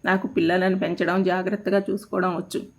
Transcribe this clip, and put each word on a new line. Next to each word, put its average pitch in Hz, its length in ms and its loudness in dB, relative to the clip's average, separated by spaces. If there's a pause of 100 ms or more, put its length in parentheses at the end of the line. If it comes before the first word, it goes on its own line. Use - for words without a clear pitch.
నాకు 190 220 2
పిల్లలను 185 520 2
పెంచడం, 175 440 0
జాగ్రత్తగా 190 680 0
చూసుకోవడం 185 460 -2
వచ్చు - 260 -6 (160)